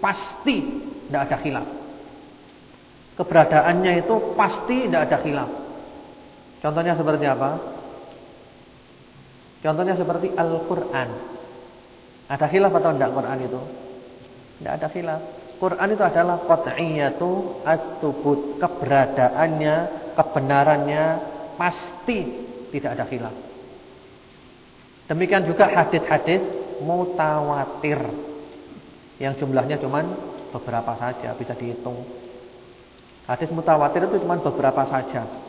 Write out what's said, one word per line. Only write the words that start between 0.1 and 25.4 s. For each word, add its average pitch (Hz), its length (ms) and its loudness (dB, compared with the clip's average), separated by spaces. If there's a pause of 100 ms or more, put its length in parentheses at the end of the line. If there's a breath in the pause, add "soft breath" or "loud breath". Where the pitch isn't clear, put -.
tidak 139 160 0
ada 139 160 0
khilaf. 131 280 -4 (1500)
Keberadaannya 170 760 6 (120)
itu 175 120 2 (200)
pasti 240 560 0
tidak 156 160 4
ada 151 160 4
khilaf. 143 260 -2 (1080)
Contohnya 160 400 0
seperti 147 320 2
apa? 135 200 0 (2000)
Contohnya 170 320 2
seperti 170 400 0
Al-Quran. 165 760 0 (1160)
Ada 139 240 0
khilaf 190 240 6
atau 165 160 4
tidak 135 240 2
Quran 131 240 -2
itu? 127 220 -4 (1000)
Tidak - 160 -4
ada 156 160 -4
khilaf. 165 300 -4 (400)
Quran 185 320 2
itu 208 80 2
adalah 170 400 4
qat'iyatu 160 1200 0
at-tubut. 143 960 0
Keberadaannya, 143 1200 2 (420)
kebenarannya 143 840 4 (500)
pasti - 680 -4 (540)
tidak 135 240 -4
ada 123 80 -4
khilaf. 117 300 -8 (1700)
Demikian 180 400 2